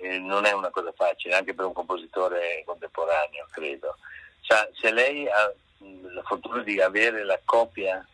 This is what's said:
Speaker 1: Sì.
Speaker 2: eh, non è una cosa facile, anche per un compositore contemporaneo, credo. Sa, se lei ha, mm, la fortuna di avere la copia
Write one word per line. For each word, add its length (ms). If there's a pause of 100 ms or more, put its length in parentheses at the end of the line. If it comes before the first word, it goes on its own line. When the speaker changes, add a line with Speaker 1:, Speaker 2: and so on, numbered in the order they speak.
Speaker 1:
Sì. 60
Speaker 2:
eh, 120
non 260
è 80
una 180
cosa 220
facile, 420
anche 200
per 100
un 80
compositore 920
contemporaneo, 840
credo. 460 (440)
Sa, 280 (120)
se 120
lei 360
ha, 240 (300)
mm, 320
la 80
fortuna 400
di 180
avere 440
la 200
copia 680